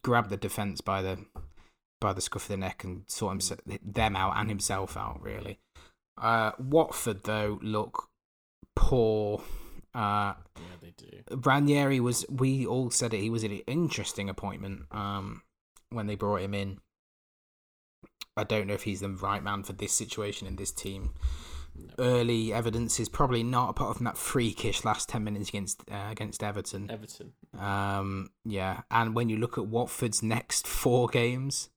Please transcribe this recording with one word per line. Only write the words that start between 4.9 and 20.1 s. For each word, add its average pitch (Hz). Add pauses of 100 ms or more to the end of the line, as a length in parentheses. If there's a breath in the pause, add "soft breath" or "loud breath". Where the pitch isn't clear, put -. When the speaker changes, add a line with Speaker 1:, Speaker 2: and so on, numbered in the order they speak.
Speaker 1:
out, 53
really. - (600 loud breath)
Uh, 113
Watford, 131
though, 107
look 107 (680)
poor. 107 (520 loud breath)
Uh, 104 (220)
Speaker 2:
Yeah, - (160)
they 87
do. - (280)
Speaker 1:
Ranieri 139
was, 120
we 131
all 123
said 117
it, 98
he 107
was 113
an 107 (140)
interesting 123
appointment, 98
um, 101 (480)
when 117
they 104
brought 101
him 98
in. 98 (1600)
I 107
don't 104
know 101
if -
he's 95
the 101
right 98
man 101
for 95
this 98
situation 104